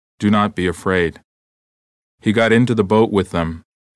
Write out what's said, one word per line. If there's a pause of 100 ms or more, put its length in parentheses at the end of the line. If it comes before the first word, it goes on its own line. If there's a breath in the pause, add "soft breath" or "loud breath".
(180)
Do
not
be
afraid." (1000)
He
got
into
the
boat
with
them, (340)